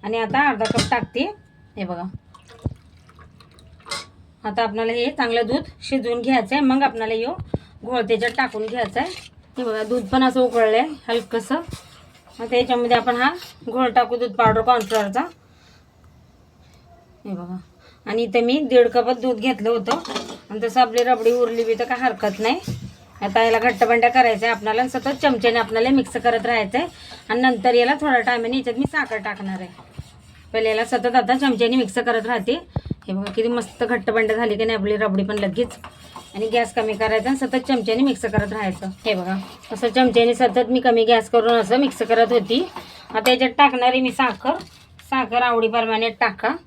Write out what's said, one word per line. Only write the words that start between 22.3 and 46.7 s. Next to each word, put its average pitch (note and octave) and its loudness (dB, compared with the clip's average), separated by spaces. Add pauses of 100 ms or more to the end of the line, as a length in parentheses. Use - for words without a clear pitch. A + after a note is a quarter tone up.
नाही. B3 0 (580)
आता G3+ 2
याला A3+ 4
घट्टबंड्या A#3 2
करायचं A#3 4
आहे A#3 0
आपल्याला G#3+ -2
आणि B3+ -2
सतत C4+ -4
चमच्याने A#3 2
आपल्याला A3+ 0
मिक्स C4+ 2
करत A#3 0
राहायचं A3+ -2
आहे. E4+ -2 (420)
आणि A#3 0
नंतर B3 2
याला A#3+ 4
थोड्या C4+ 2
टायमाने A#3+ -2
याच्यात A#3+ -4
मी C#4 -2
साखर C4+ -4
टाकणार G3 -8
आहे. F3+ -12 (840)
पहिले A3 0
याला A3 0
सतत A#3+ -2
आता B3 4
चमच्याने A#3+ 2
मिक्स A#3 0
करत A3+ 0
राहते. A3+ -2 (540)
हे F#3+ -4
बघा, G3 -4
किती A3 0
मस्त A#3+ -2
घट्टबंड A3 0
झाली A3 0
की A3 0
नाही A3 0
आपली G#3 0
रबडी F#3+ 0
पण G#3 -2
लगेच. G3+ -2 (580)
आणि A3 -4
गॅस A#3 0
कमी A3 -2
करायचा A3 0
आणि C4+ 2
सतत C4 -2
चमच्याने A#3 0
मिक्स C4+ 0
करत G#3 -2
राहायचं. F#3+ -6 (160)
हे A3 0
बघा, F#3 -4 (340)
असं A#3 -4
चमच्याने A#3+ 4
सतत A#3+ 2
मी B3+ 2
कमी A#3 4
गॅस A3 4
करून A#3 4
असं A3+ 2
मिक्स C#4 0
करत A3+ 4
होती. A#3 2 (460)
आता A3 0
याच्यात C4 2
टाकणार C4 4
आहे C4 0
मी B3+ 0
साखर. C4 -2 (520)
साखर B3 0
आवडीप्रमाणे A3+ 0
टाका. A3+ -2 (120)